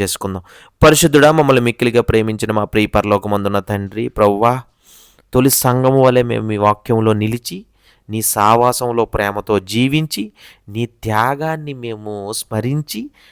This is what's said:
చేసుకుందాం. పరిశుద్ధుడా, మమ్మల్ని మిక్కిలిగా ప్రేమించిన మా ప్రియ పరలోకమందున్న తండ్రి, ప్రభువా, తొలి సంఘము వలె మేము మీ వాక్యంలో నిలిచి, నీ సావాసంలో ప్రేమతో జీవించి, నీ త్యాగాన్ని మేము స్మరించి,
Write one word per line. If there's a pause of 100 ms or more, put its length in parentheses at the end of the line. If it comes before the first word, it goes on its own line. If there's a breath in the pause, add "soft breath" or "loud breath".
చేసుకుందాం. (420 loud breath)
పరిశుద్ధుడా,
మమ్మల్ని
మిక్కిలిగా
ప్రేమించిన
మా
ప్రియ
పరలోకమందున్న
తండ్రి,
ప్రభువా, (720 soft breath)
తొలి
సంఘము
వలె
మేము
మీ
వాక్యంలో
నిలిచి, (440 soft breath)
నీ
సావాసంలో
ప్రేమతో
జీవించి, (360 loud breath)
నీ
త్యాగాన్ని
మేము
స్మరించి, (220 soft breath)